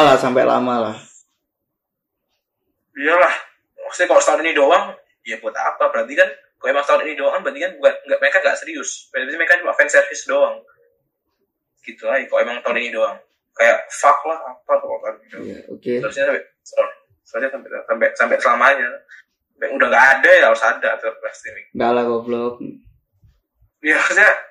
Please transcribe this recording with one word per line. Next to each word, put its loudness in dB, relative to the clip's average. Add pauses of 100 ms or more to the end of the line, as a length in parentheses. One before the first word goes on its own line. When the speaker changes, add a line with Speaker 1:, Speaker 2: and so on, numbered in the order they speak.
Speaker 1:
lah, 6
sampai 2
lama 0
lah. -4 (2000)
Speaker 2:
Iyalah. 2 (480)
Maksudnya -4
kalau 8
setahun 2
ini -2
doang, 4 (400)
ya -12
buat -8
apa? -2
Berarti -4
kan, 2 (320)
kalau -4
emang 0
setahun 2
ini -8
doang, -2
berarti -8
kan -4 (100)
bukan, 6 (120)
nggak, -2
mereka 0
nggak 0
serius. -12
Berarti -6
mereka 2
cuma -4
fan 2
service 0
doang. 0 (1200)
Gitu -10
aja, 0
kalau 0
emang -10
tahun -2
ini -8
doang. -2 (340)
Kayak 2
fuck 2
lah, -4
apa -6
kalau -8
tahun -8
ini -20
doang. -16
Speaker 1:
Iya, -14
oke. -8
Speaker 2:
Seharusnya -4
sampai, -2 (800)
seharusnya -6
sampai, -14 (160)
sampai, -2
sampai 0
selamanya. 2 (640)
Sampai -10
udah 0
nggak 6 (120)
ada 2
ya 8
harus 2
ada 0
tuh -8
live -12
streaming. -20 (100)
Speaker 1:
Nggak 0
lah, 2
goblok. -4 (1300)
Speaker 2:
Ya, 2
maksudnya 4 (200)